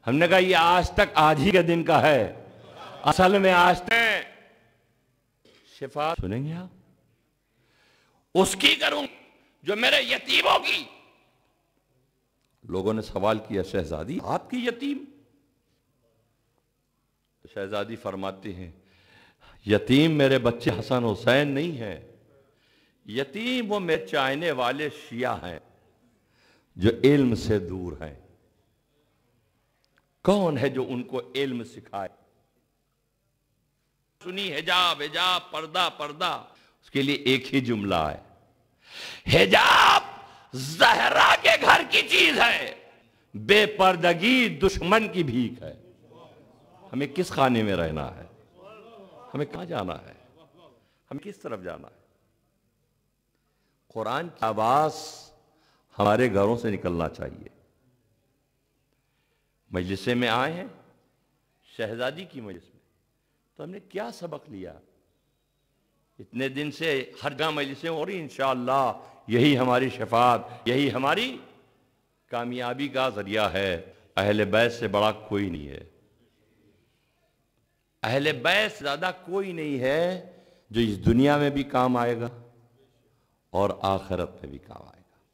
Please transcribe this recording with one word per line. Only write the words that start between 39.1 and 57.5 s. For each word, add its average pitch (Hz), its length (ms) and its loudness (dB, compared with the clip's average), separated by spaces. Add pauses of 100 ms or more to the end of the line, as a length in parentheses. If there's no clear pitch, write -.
हिजाब - 880 6 (400)
जहरा 220 800 4
के - 220 4
घर - 260 6
की - 180 2
चीज 330 380 2
है, 175 520 0 (440)
बेपर्दगी 190 1120 4
दुश्मन 185 580 0
की 180 160 -2
भीख 117 400 -2
है। 76 260 -18 (1000)
हमें 139 220 -6
किस 180 180 -4
खाने 127 320 2
में 101 120 0
रहना 78 300 -4
है? - 240 -16 (1040)
हमें 147 140 -4
कहाँ 180 180 -12
जाना 104 280 -6
है? - 220 -16 (920)
हमें 135 100 -12
किस 196 220 -18
तरफ 120 180 -10
जाना 85 280 -12
है? - 100 -20 (2000)
कुरान 127 360 -6
की - 160 -6
आवाज 123 480 2 (1040)
हमारे 110 320 4
घरों 101 280 2
से 117 140 -4
निकलना 85 360 -4
चाहिए। - 420 -12 (2250)